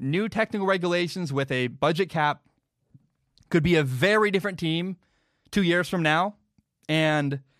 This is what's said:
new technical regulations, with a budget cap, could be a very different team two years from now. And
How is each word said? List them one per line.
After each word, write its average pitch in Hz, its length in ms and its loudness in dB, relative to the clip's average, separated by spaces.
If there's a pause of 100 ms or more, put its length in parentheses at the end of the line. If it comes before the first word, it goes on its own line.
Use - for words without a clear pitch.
new 170 280 -2
technical 208 360 -2
regulations, 175 680 -2
with 139 180 -2
a 127 160 -2
budget 156 420 0
cap, 147 320 -2 (1080)
could 170 140 2
be 175 120 4
a 156 80 4
very 196 480 2
different 190 260 -2
team 170 380 -4 (560)
two 202 100 2
years 175 280 2
from 180 120 -2
now. 165 340 0 (520)
And 151 540 0 (180)